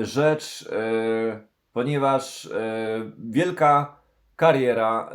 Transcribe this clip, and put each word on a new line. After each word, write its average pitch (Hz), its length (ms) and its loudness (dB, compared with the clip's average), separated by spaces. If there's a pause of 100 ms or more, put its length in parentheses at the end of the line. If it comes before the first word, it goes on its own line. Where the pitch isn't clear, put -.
rzecz, 147 720 -2
e, 113 720 -2 (260)
ponieważ, 135 720 -2
e, 110 720 -4
wielka 143 800 2 (400)
kariera 117 800 2